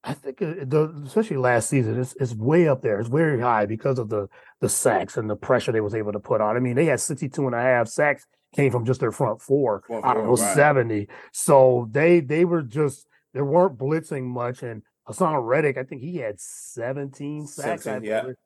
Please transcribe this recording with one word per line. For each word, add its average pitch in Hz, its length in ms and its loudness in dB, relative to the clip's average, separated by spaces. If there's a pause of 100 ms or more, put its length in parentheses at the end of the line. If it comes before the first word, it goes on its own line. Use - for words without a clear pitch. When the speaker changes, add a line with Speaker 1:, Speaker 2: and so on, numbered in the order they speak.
Speaker 1:
I 143 120 -8
think, - 260 -12
uh, 165 140 -4 (120)
the, 151 380 0
especially 208 320 -2
last 123 320 4
season, 117 320 2
it's, 127 180 -6
it's 117 160 -2
way 151 340 4
up 131 120 2
there. 107 200 0
It's 117 80 -4
very 147 320 2
high 117 260 2
because 117 320 -2
of 110 100 -6
the, 104 200 -2 (320)
the 110 80 0
sacks 98 500 0
and 107 100 -6
the 107 80 -4
pressure 123 360 0
they 113 100 2
was 104 120 -4
able 104 180 -4
to 104 80 -6
put 110 200 -2
on. 107 160 0
I 123 40 0
mean, 127 140 -2
they 156 120 2
had 147 140 0
sixty-two 139 460 -4
and 123 80 -2
a 117 60 -2
half 123 280 2
sacks 147 380 -2 (280)
came 139 180 2
from 120 140 -2
just 131 140 0
their 117 120 0
front 120 300 -2
four 127 440 0
Speaker 2:
Front 117 180 -8
Speaker 1:
out 123 120 2
of 110 60 -2
Speaker 2:
four, 120 140 4
Speaker 1:
those - 60 2
Speaker 2:
right. 101 120 0
Speaker 1:
seventy. 123 540 4 (240)
So 127 580 6
they, 165 300 4
they 151 260 2
were 170 160 0
just, 135 440 -4 (280)
they 135 80 -4
weren't 156 360 2
blitzing 147 460 -4
much. 123 380 -6
And 113 200 -10 (220)
Hassan 160 320 -2
Reddick, 131 400 0
I 131 80 -6
think 131 160 -14
he 175 160 -10
had 107 240 -8
seventeen 143 1080 -10
sacks, 151 400 -8
I 147 40 -6
Speaker 2:
Seventeen, 113 200 -8
yeah. 110 120 0
Speaker 1:
believe. 127 240 -10